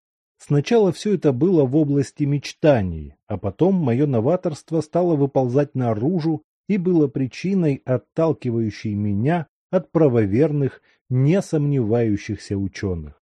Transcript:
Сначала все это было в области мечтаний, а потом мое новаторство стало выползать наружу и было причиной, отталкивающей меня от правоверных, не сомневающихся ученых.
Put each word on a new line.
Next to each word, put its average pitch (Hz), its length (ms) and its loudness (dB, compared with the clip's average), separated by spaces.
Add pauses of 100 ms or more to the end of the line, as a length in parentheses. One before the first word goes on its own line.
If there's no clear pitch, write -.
(380)
Сначала 180 540 2
все 208 220 -4
это 160 180 2
было 151 320 2
в 131 140 0
области 143 480 0
мечтаний, 107 880 -2 (100)
а 104 120 -6
потом 156 380 0
мое 139 300 2
новаторство 151 760 -2
стало 170 340 0
выползать 135 600 0
наружу 143 680 -2 (240)
и 196 80 0
было 170 320 2
причиной, 147 800 -2
отталкивающей 117 1120 -2
меня 104 520 -2 (240)
от - 220 -2
правоверных, 135 880 2 (280)
не 139 320 2
сомневающихся 117 1160 -2
ученых. 92 580 -6 (200)